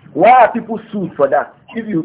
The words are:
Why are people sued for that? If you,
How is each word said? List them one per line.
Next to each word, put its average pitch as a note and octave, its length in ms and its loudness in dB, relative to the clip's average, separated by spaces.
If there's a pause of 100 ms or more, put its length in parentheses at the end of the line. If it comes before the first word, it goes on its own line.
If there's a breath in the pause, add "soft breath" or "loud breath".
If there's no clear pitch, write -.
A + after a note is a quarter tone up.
(120)
Why F#3 180 4
are B3+ 220 4
people A3+ 260 -8 (140)
sued G3 240 -8
for C#3 120 0
that? C3+ 260 -4 (200)
If A3 140 -10
you, E3 160 -4